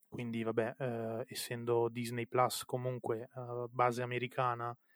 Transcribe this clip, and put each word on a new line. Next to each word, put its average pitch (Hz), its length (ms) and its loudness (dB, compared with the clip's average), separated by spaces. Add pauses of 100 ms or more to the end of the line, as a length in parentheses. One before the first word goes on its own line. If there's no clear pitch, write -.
Quindi 117 340 -4
vabbè, 113 380 2
eh, 117 480 -2
essendo 117 640 2
Disney 117 360 -2
Plus - 400 2
comunque, 123 680 -2
eh, 123 380 -6
base 123 320 4
americana, 123 720 0 (200)